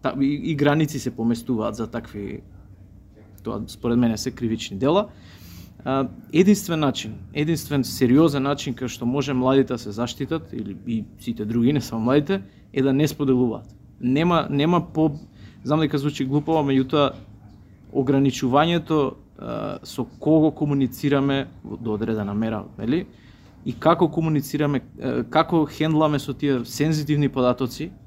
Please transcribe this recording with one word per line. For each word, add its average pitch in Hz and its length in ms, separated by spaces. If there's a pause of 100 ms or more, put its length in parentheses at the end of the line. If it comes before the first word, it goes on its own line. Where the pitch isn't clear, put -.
та, 131 180
и, 147 320
и - 20
граници 147 440
се 117 180
поместуваат 113 600
за 113 140
такви, 107 520 (1000)
тоа 110 240
според 120 320
мене 113 180
се 117 140
кривични 110 480
дела. 175 300 (760)
А, 135 240 (240)
единствен 180 480
начин, 127 380 (160)
единствен 147 500
сериозен 139 580
начин 139 320
кај 131 120
што 120 200
може 135 280
младите 127 400
да 113 40
се 104 120
заштитат, 127 640
или 98 240 (100)
и 113 180 (140)
сите 113 260
други, 117 280
не 147 80
само 113 220
младите, 147 400 (300)
е 135 100
да 135 100
не 143 160
споделуваат. 123 680 (260)
Нема, 151 500
нема 170 440
по... 156 160 (540)
Знам 151 160
дека 151 180
звучи 139 260
глупо, 147 380
меѓутоа 135 500 (800)
ограничувањето, 139 1200 (240)
а, - 440
со - 220
кого 156 460
комуницираме 139 960 (180)
во, 110 120
до 110 180
одредена 107 400
мера, 110 300 (140)
нели? 143 280 (580)
И - 80
како 170 360
комуницираме, 151 720 (220)
а, 123 280
како 160 360
хендламе 156 520
со 139 160
тие 131 300
сензитивни 147 640
податоци 127 640 (160)